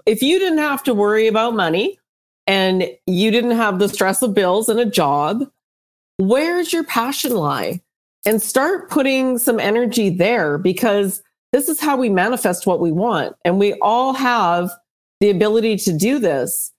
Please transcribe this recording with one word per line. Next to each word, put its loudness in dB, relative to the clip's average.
If 2
you 2
didn't 0
have -2
to 0
worry 2
about 0
money -2
and 0
you 2
didn't 2
have 0
the 2
stress -2
of 0
bills 2
and 0
a 0
job, 0
where's 0
your -2
passion -4
lie? -4
And 2
start -2
putting 0
some 0
energy 0
there, 0
because 0
this 0
is -4
how 0
we 0
manifest 0
what 2
we 0
want. -2
And 2
we 2
all 0
have 0
the 6
ability 2
to -2
do 0
this. -2